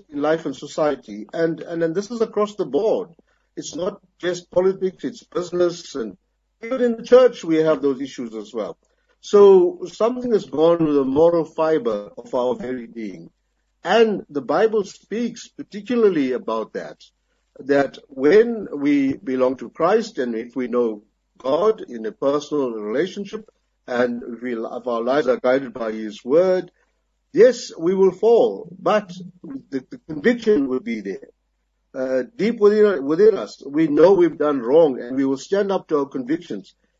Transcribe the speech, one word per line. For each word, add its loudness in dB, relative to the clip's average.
in -8
life 0
and -8
society. -6
And, -2
and, -6
and -2
this -6
is -4
across -4
the -4
board. -2
It's -14
not -6
just -6
politics, -2
it's -10
business, -4
and -8
even -4
in 0
the -16
church 6
we 0
have 2
those 0
issues -10
as -12
well. -8
So 8
something -2
has 0
gone 2
with 0
the 2
moral 4
fiber -2
of -14
our 0
very -10
being. -14
And 2
the -6
Bible 0
speaks -10
particularly -2
about -6
that, -14
that 0
when 2
we 0
belong -2
to -12
Christ 0
and -4
if -8
we -6
know -2
God 0
in -10
a -8
personal -2
relationship, -6
and -2
if -14
we, -6
if -8
our -4
lives 0
are 0
guided 0
by -6
His -10
Word, 2
yes, 4
we 0
will 4
fall, 2
but -2
the, -10
the -18
conviction 0
will -4
be -8
there. -10
Uh, -2
deep -2
within, 4
within 4
us, -10
we 0
know 6
we've 2
done 0
wrong 4
and -8
we 0
will -2
stand -2
up -4
to 0
our -2
convictions. -8